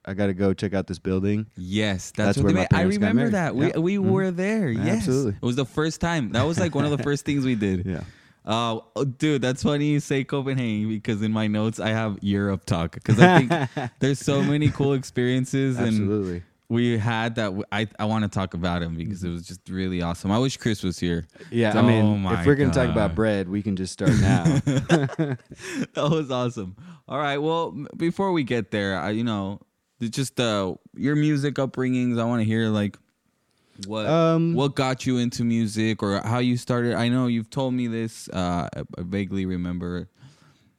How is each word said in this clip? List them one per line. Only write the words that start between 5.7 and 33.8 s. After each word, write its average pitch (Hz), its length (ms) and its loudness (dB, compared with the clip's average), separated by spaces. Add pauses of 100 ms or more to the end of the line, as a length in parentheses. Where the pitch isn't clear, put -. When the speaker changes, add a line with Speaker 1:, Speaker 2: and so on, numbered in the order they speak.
Speaker 2:
time. 165 320 -2
That 120 120 2
was, 165 140 0
like, 175 160 0
one 139 120 2
of 147 120 0
the - 60 -4
Speaker 1:
<laughs> - 0 -
Speaker 2:
first 143 220 -2
things 143 180 0
we 127 120 2
did. 98 300 0
Speaker 1:
Yeah. 87 180 -4 (420)
Speaker 2:
Uh, 113 340 -2 (160)
oh, 113 80 0
dude, 143 380 0
that's 156 220 0
funny 147 280 2
you 147 80 2
say 139 240 -2
Copenhagen, 127 640 -2
because 107 340 -2
in 110 120 0
my 110 140 0
notes 107 340 0
I 107 80 -2
have 110 320 -2
Europe 101 440 0
talk, 85 380 -2
'cause 123 160 4
I 180 260 8
think 135 480 -2
Speaker 1:
<laughs> - 60 -20
Speaker 2:
there's 135 200 0
so 139 220 0
many 147 280 2
cool 139 240 0
experiences 127 840 0
and 120 80 0
Speaker 1:
Absolutely. 101 560 0 (260)
Speaker 2:
we 120 300 2
had 113 360 -2
that 113 100 -2
w-, 98 260 -4
I, 107 160 -2 (100)
I 107 80 -2
wanna 107 220 0
talk 95 260 -4
about 87 300 -2
'em 85 120 -6
because 87 280 -6
it 87 60 -4
was 85 180 -8
just 92 200 -16
really 92 360 -4
awesome. 85 280 -4
I 107 60 2
wish 131 200 0
Chris 110 260 -2
was 90 160 -2
here. 85 260 -2 (240)
Speaker 1:
Yeah, 113 260 2
I 110 40 4
Speaker 2:
Oh 117 80 8
Speaker 1:
mean, 107 340 4
Speaker 2:
my 90 200 0
Speaker 1:
if 85 40 -2
we're 143 80 6
gonna 139 180 4
talk 127 180 2
about 101 200 2
Speaker 2:
God. 82 60 -4
Speaker 1:
bread, 101 340 2
we 101 140 -2
can 101 120 0
just 90 180 -4
start - 180 2 (100)
now. 110 220 4
<laughs> 139 220 4
Speaker 2:
<laughs> - 0 - (1300)
That 143 160 0
was 156 180 0
awesome. 117 460 -4 (320)
All 127 100 -6
right, 143 220 -2
well, 160 360 -2
m-, 143 120 -10 (100)
before 185 340 -2
we 165 120 0
get 117 260 -2
there, 98 300 0
I, 80 100 -4
you 110 140 -2
know, 101 380 -4 (380)
it's 117 160 -6
just, 135 240 -4
uh, 104 360 0 (200)
your 139 200 0
music 147 400 0
upbringings. 127 640 0
I 113 60 0
wanna 117 180 0
hear, 110 260 2
like, 104 280 0 (880)